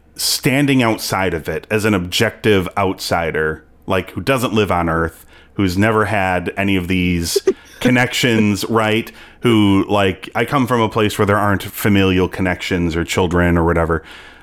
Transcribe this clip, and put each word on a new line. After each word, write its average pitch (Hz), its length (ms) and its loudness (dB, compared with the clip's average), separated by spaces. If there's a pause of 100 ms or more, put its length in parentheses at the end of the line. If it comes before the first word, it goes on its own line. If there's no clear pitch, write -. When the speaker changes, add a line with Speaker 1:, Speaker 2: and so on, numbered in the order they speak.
(160)
Speaker 1:
standing 139 640 0
outside 107 520 -2
of 80 160 -6
it 78 200 -6
as 107 160 0
an 107 80 2
objective 98 760 0 (100)
outsider, 82 880 -2 (200)
like, 95 260 -2
who 101 100 -10
doesn't 120 320 -2
live 104 180 2
on 87 180 0
Earth, 82 360 -4 (300)
who's 95 220 0
never 107 280 2
had 92 520 -2
any 98 180 0
of 90 120 -2
these 90 500 0 (220)
Speaker 2:
<laughs> - 220 -20
Speaker 1:
connections, 117 840 2
right? 110 460 0 (300)
Who, 104 480 4
like, 98 440 0
I 117 120 0
come 131 220 0
from 120 140 0
a 110 80 0
place 107 300 0
where 107 60 2
there 101 120 2
aren't 101 260 0
familial 95 640 2
connections 87 680 -2
or 85 80 0
children 87 540 2
or 85 80 2
whatever. 82 380 0 (400)